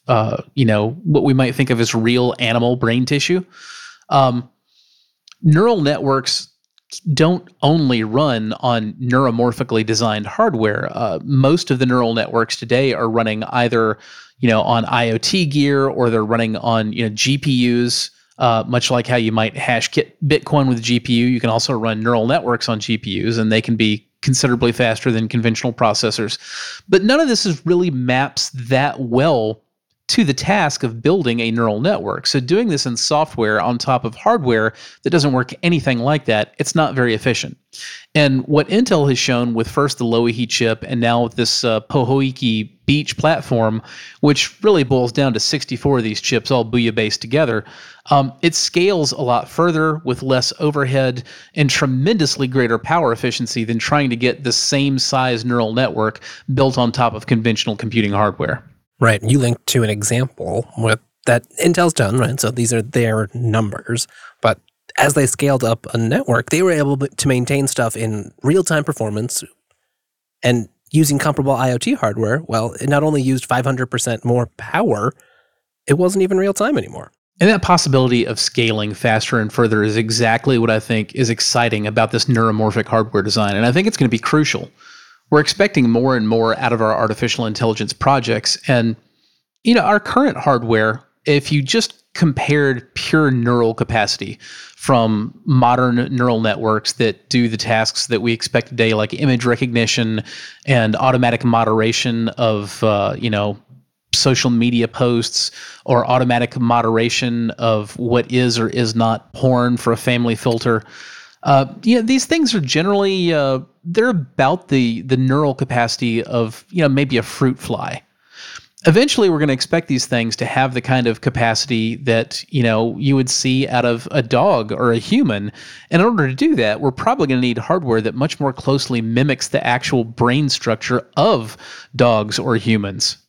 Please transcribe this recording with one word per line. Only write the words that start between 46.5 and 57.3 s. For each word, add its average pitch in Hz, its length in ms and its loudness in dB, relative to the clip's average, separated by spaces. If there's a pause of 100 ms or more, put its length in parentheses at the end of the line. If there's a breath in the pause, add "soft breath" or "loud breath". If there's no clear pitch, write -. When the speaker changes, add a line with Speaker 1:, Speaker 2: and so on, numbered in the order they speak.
Speaker 1:
all 120 120 2
bouillabaisse 110 540 0
together, 117 460 -2 (480 loud breath)
um, 135 200 2 (100)
it 170 120 0
scales 175 560 0
a - 100 -8
lot 123 280 0
further 160 560 0
with 127 180 -4
less 131 380 0
overhead 135 640 0 (320 loud breath)
and 147 120 2
tremendously 139 800 0
greater 123 320 0
power 156 320 0
efficiency 117 540 -4
than 113 160 -2
trying 147 300 0
to 120 40 -2
get 123 300 -2
the 120 80 -2
same 139 480 0
size 127 440 -2
neural 120 280 0
network 110 480 -2 (340 loud breath)
built 131 240 2
on 120 140 2
top 120 200 0
of 107 140 -12
conventional 113 480 0